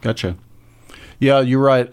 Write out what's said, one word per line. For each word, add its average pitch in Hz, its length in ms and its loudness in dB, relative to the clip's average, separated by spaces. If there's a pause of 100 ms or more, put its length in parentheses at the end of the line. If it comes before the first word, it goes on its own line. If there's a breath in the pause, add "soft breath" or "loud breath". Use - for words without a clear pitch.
Gotcha. - 340 -6 (840 loud breath)
Yeah, 135 220 2
you're 131 220 0
right. 131 300 2